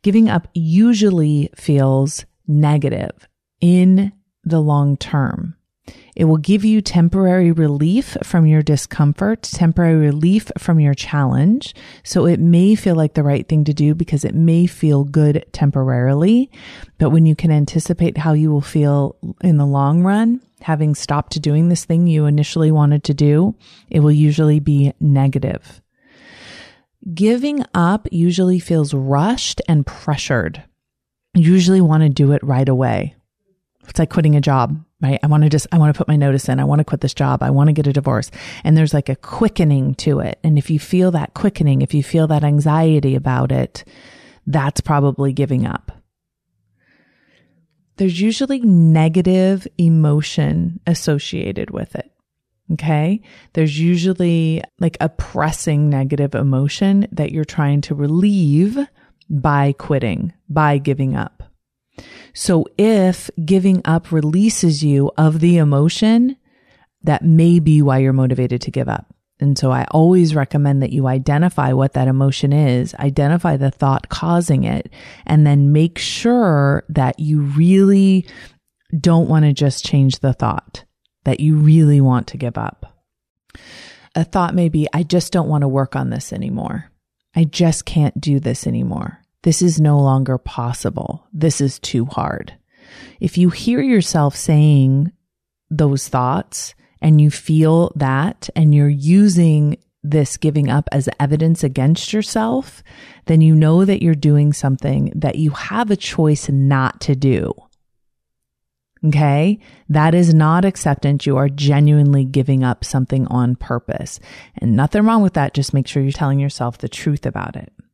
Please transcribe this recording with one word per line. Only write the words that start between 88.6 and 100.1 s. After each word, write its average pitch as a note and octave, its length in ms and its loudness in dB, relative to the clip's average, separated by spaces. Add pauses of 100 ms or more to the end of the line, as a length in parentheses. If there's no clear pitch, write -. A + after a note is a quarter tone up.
anymore. A#2+ 580 -8 (220)
This E3 180 2
is D#3+ 180 0
no D3 200 4
longer C3+ 360 0
possible. - 960 -8
This D#3 280 -2
is C3+ 180 -2
too B2 280 -4
hard." - 480 -8 (640)
If - 180 -4
you F3 120 4
hear B3 300 -4
yourself F3 540 0
saying D3 800 2 (580)
those D3 380 -2
thoughts - 640 -6 (260)
and D3+ 200 4
you D3+ 100 4
feel D#3+ 640 0
that C#3 640 -4
and D3+ 180 4
you're D3 140 4
using D#3 880 2 (260)
this D3 340 -2